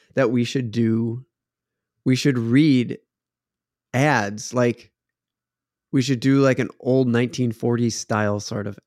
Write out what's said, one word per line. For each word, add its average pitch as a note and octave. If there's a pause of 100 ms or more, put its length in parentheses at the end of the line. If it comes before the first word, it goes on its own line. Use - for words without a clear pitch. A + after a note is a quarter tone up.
(140)
that C3
we B2
should B2
do, A#2 (800)
we B2+
should C3
read B2+ (960)
ads, A#2
like, A#2+ (1000)
we C3+
should B2+
do, C3+
like, C3
an B2+ (100)
old C3
nineteen A#2+
forties A#2+
style G#2
sort G#2
of G#2